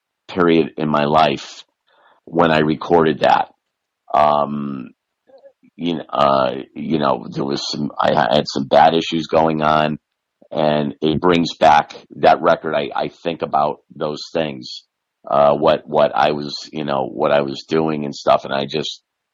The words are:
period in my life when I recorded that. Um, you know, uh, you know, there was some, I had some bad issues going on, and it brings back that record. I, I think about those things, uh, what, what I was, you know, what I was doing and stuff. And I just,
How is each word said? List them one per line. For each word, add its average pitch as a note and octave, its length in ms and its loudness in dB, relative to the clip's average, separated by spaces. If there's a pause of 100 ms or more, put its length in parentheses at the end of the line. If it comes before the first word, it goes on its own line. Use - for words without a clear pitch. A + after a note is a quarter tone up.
(280)
period E2 480 2
in D2+ 140 -2
my D2 160 0
life D2 580 0 (600)
when E2 280 2
I D#2 60 2
recorded D#2 600 2
that. - 280 2 (640)
Um, C#2+ 800 0 (840)
you E2+ 200 -4
know, C#2 120 -8
uh, C2+ 420 2 (240)
you D2+ 240 -4
know, C2+ 320 -2
there D2 140 -6
was C#2 260 -6
some, C#2+ 280 -6
I - 160 2
had C#2 320 2
some C#2 200 -6
bad D#2 280 6
issues E2 320 -2
going D#2+ 360 2
on, D2+ 360 2 (520)
and D2+ 500 0
it D#2 200 0
brings E2+ 380 2
back D2+ 360 4 (220)
that D2 240 4
record. D#2+ 340 0
I, D2 200 -2
I D2+ 140 -4
think E2 340 -8
about D2 380 -2 (140)
those D2+ 280 -6 (100)
things, C#2+ 500 -6 (460)
uh, C#2+ 260 4
what, D2+ 320 0
what D2 280 2
I D2+ 180 2
was, D2 220 -8 (180)
you D2+ 120 -8
know, C#2 220 -2
what C#2+ 260 -2
I C#2+ 100 2
was C2+ 260 -8
doing D#2 360 -2
and C#2+ 100 -8
stuff. - 300 0
And C#2+ 100 -8
I C#2 120 -4
just, D2 360 -8 (320)